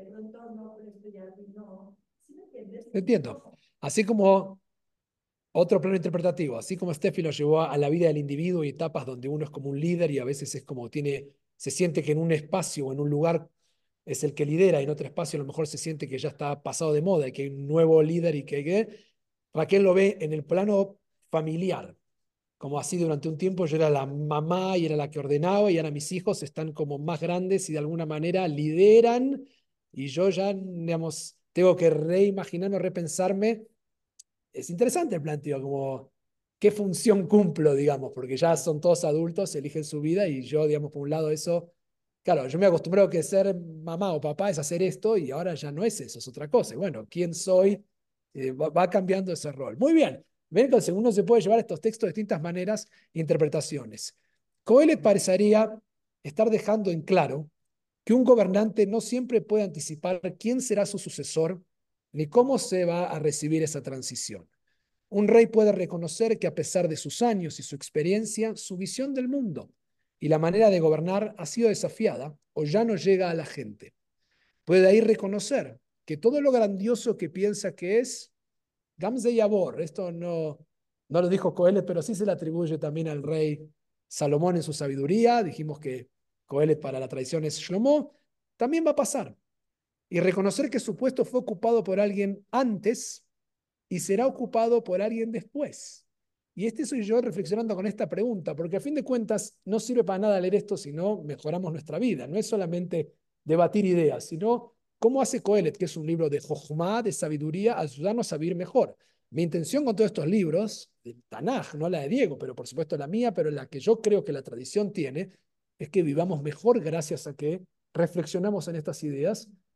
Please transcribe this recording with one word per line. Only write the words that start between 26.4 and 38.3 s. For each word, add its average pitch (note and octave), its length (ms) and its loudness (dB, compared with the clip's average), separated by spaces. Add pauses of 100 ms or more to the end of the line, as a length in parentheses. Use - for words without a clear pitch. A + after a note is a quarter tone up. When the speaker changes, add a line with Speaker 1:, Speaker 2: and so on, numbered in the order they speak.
Speaker 2:
están D#3 300 -8
como C#3+ 260 -4
más D#3 220 -6
grandes F3+ 480 -2
y D#3 40 -6
de D3+ 60 -2
alguna E3 260 -4
manera E3+ 420 0
lideran G#3+ 1000 6 (460)
y C3+ 160 -8
yo E3 220 2
ya, F#3+ 240 0
digamos, E3 840 -6 (160)
tengo F3+ 220 6
que E3+ 140 4
reimaginarme, F#3 880 0
repensarme. F#3 880 -2 (840)
Es - 160 -10
interesante B3 460 0
el D3+ 60 -4
planteo, D3 400 -6
como, C3+ 500 -6 (480)
¿qué G3+ 120 6
función G3+ 560 2
cumplo, E3 480 4
digamos? C#3 400 0
Porque B2+ 220 -6